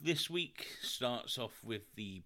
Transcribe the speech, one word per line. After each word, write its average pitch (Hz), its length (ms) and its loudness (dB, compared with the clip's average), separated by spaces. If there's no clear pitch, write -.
this 156 260 4
week 170 380 0
starts - 560 0
off 113 260 -4
with 110 200 -2
the 95 320 -4